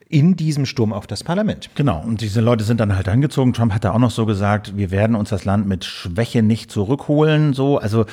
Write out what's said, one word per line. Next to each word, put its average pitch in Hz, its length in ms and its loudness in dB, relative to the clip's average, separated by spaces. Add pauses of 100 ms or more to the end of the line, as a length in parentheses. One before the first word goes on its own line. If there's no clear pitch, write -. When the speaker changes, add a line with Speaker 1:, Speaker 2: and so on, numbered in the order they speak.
Speaker 1:
in 165 280 4
diesem 147 300 -2
Sturm 107 260 -2
auf 101 160 -10
das 104 160 -10
Parlament. 190 500 -4
Speaker 2:
Genau, 127 300 0
und 110 160 -4
diese 107 200 -2
Leute 113 220 2
sind 110 160 0
dann 104 160 0
halt 95 140 -2
angezogen. 127 440 2
Trump 113 200 0
hat 107 120 -2
da 90 80 0
auch 110 60 0
noch 120 140 2
so 113 140 -2
gesagt, 101 500 -2
wir 98 160 -4
werden 110 240 0
uns 104 140 -4
das 101 140 -4
Land 101 220 0
mit 95 180 -2
Schwäche 113 580 -2
nicht 110 280 0
zurückholen, 147 840 2
so. 135 260 2
Also 110 340 0